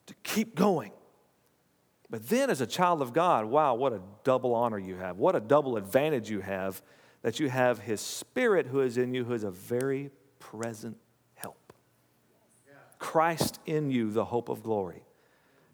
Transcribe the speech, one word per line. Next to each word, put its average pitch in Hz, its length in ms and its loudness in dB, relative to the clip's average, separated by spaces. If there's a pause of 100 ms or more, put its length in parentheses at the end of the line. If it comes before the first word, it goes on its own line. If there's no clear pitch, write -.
to - 160 -20
keep 226 320 -2
going. 143 380 2 (1160)
But 113 180 -10
then 254 220 4
as 147 100 0
a 120 60 2
child 170 380 2
of 120 100 -6
God, 156 320 4
wow, 135 300 4
what 127 180 0
a 95 80 -6 (220)
double 127 320 2
honor 113 240 0
you 92 160 -8
have. 92 240 -8
What 175 160 4
a 139 40 2
double 127 380 2
advantage 120 540 0
you 104 80 -4
have, 95 420 -6 (400)
that - 180 -4
you 147 100 0
have 127 280 2
his 107 240 -6
Spirit 214 640 0
who 131 160 -2
is 123 160 0
in 127 160 0
you, 127 120 -2
who 123 80 -4
is 110 100 -2
a 101 80 -4
very 135 580 -4 (300)
present 113 580 -10 (380)
help. - 220 -12 (1400)
Christ - 680 0
in 151 260 -2
you, 113 200 2
the 107 140 0
hope 117 240 -4
of 117 120 -6
glory. 107 420 -4 (720)